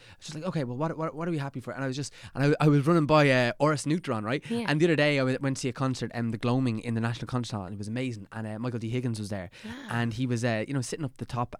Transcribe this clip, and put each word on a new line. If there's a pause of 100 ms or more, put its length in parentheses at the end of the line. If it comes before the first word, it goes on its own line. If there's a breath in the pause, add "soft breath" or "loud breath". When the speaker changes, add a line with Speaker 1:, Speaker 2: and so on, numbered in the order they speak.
(220 loud breath)
Speaker 1:
just
like,
"Okay,
well,
what,
what,
what
are
we
happy
for?"
And
I
was
just, (200 loud breath)
and
I,
I
was
running
by,
uh,
Orris
Neutron,
right?
Speaker 2:
Yeah.
Speaker 1:
And
the
other
day
I
w-,
went
to
see
a
concert,
um,
the
Gloaming
in
the
National
Concert
Hall,
and
it
was
amazing.
And,
uh,
Michael
D
Higgins
was
there, (120)
Speaker 2:
Wow. (180 loud breath)
Speaker 1:
and
he
was,
uh,
you
know,
sitting
up
the
top,